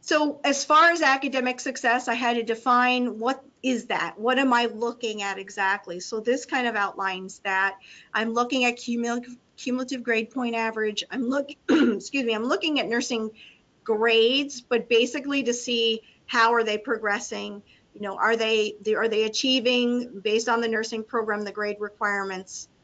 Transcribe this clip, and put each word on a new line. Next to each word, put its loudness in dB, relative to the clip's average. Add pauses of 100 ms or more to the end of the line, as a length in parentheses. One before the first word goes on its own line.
So 0
as 0
far 8
as 0
academic 0
success, 0
I 0
had 0
to -2
define 2
what -2 (200)
is 0
that? -4
What 2
am 4
I 4
looking -4
at -4
exactly? -4
So -8
this 0
kind -2
of -2
outlines -4
that. 0 (360)
I'm -2
looking 0
at 0
cumul-, -4 (200)
cumulative -6
grade -2
point -4
average. -2
I'm -4
look-, -2
<clears throat> -16
excuse 2
me, 0
I'm -2
looking 0
at -2
nursing -2 (520)
grades, 2
but -2
basically 2
to 0
see 0 (240)
how 4
are 4
they 0
progressing. -4 (320)
You -14
know, -6
are 2
they, 2
they, 0
are 0
they 2
achieving 0
based 0
on 0
the -2
nursing -4
program, -4
the -8
grade -4
requirements -6 (140)